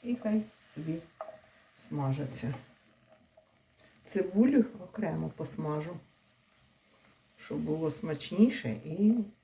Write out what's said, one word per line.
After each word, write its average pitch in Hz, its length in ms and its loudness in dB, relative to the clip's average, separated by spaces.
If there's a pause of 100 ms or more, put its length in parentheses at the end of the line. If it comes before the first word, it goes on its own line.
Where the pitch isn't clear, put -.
і 240 200 -2
хай 214 180 2 (340)
собі 160 200 -4 (920)
смажаться. 139 640 -2 (1500)
Цибулю 208 600 6 (180)
окремо 160 460 -4
посмажу, 156 720 -6 (1400)
щоб - 220 -8
було 156 320 -2
смачніше 165 760 2
і 165 440 0 (300)